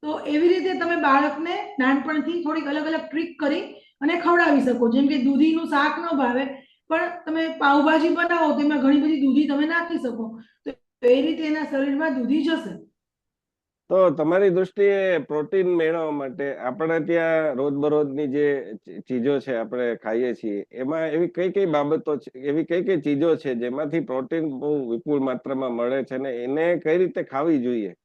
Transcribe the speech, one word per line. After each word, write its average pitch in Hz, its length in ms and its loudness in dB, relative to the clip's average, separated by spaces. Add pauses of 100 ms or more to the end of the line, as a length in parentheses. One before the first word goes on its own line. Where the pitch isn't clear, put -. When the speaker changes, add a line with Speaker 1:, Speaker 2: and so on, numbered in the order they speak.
Speaker 1:
તો 302 160 -6
એવી 302 300 2
રીતે 370 260 2
તમે 339 220 -2
બાળકને 302 800 0
નાનપણથી 302 640 0
થોડીક 302 240 -4
અલગ 294 200 -4
અલગ 320 140 -2 (100)
ટ્રીક 320 280 -6
કરી 311 240 -2 (380)
અને 339 200 0
ખવડાવી 330 400 4
શકો. 233 280 2
જેમ 277 180 4
કે 294 120 2
દૂધીનું 294 480 2
શાક 294 320 0
ન 339 200 -2
ભાવે, 247 260 0 (440)
પણ 349 220 -2 (160)
તમે 320 220 -2
પાવભાજી 311 600 4
બનાવો 339 440 2
તો 233 80 0
એમાં 294 180 2
ઘણી 277 220 4
બધી 311 200 2
દૂધી 277 280 4
તમે 285 180 0
નાખી 339 320 -2
શકો, 226 420 -6 (260)
તો - 400 -6
એ 262 160 6
રીતે 311 200 -2
એના 302 220 -2
શરીરમાં 277 540 -2
દૂધી 262 240 0
જશે. 311 440 -4 (1000)
Speaker 2:
તો 185 220 6
તમારી 170 400 2
દૃષ્ટિએ 190 680 2
પ્રોટીન 151 500 -2
મેળવવા 165 420 0
માટે 139 460 -6
આપણે 156 440 -2
ત્યાં 160 540 2
રોજબરોજની 143 720 0
જે 139 480 0
ચી-, 101 260 -18
ચીજો 127 400 -2
છે 135 140 -6
આપણે 117 420 -2
ખાઈએ 117 380 -2
છીએ, 101 380 -6
એમાં 156 360 -4
એવી 165 200 0
કઈ 175 220 -2
કઈ 196 160 0
બાબતો 151 500 0
છે, - 220 -12
એવી 143 260 -2
કઈ 170 200 -2
કઈ 185 160 0
ચીજો 147 360 2
છે 143 180 -4
જેમાંથી 139 460 -4
પ્રોટીન 131 480 -4
બહુ 139 420 -4
વિપુલ 139 300 -2
માત્રામાં 131 520 -4
મળે 120 300 -2
છે 131 140 -8
ને 131 280 -6
એને 160 320 0
કઈ 156 220 0
રીતે 180 240 0
ખાવી 147 400 0
જોઈએ? 113 320 -2 (100)